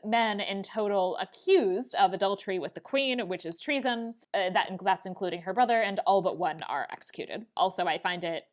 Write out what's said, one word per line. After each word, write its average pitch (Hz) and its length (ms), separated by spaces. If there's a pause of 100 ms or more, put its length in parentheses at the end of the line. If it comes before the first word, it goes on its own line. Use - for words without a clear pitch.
men 220 360
in 196 220
total 202 560
accused 240 800
of 190 180
adultery 196 460
with - 140
the 160 60
queen, 254 480
which 180 180
is 170 140
treason. 240 540 (200)
Uh, 185 180
that, 196 180 (140)
that's 190 220
including 180 360
her 185 120
brother, 233 280
and 196 240
all 196 160
but 180 160
one 160 260
are 135 280
executed. - 540 (100)
Also, 185 300
I 165 120
find 175 260
it 165 300